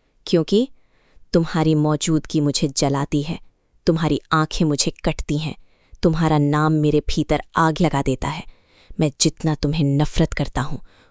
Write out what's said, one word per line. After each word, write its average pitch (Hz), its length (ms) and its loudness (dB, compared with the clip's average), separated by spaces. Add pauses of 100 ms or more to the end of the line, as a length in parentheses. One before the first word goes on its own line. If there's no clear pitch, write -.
(260)
"क्योंकि 190 420 2 (640)
तुम्हारी 160 420 2
मौजूदगी 151 640 0
मुझे 143 280 0
जलाती 143 540 -2
है, 156 180 -8 (460)
तुम्हारी 160 340 2 (120)
आंखें 160 320 0
मुझे 147 280 0 (120)
कटती 151 340 -2
हैं, 156 180 -6 (460)
तुम्हारा 160 360 2
नाम 151 340 2
मेरे 151 280 2
भीतर - 420 -2 (140)
आग 160 240 2
लगा 147 220 2
देता - 260 -2
है। 156 160 -8 (560)
मैं 156 100 2 (100)
जितना 156 340 0
तुम्हें 151 300 -2
नफरत 143 480 0
करता - 280 -4
हूँ, - 200 -4 (300)